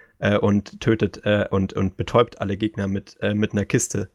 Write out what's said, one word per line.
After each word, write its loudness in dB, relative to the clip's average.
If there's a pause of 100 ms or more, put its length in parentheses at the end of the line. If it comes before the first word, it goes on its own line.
(200)
äh, 2
und 0
tötet, 0
äh, 2
und, 0
und -2
betäubt 0
alle -4
Gegner -2
mit, -6
äh, 0
mit 0
einer 0
Kiste, -2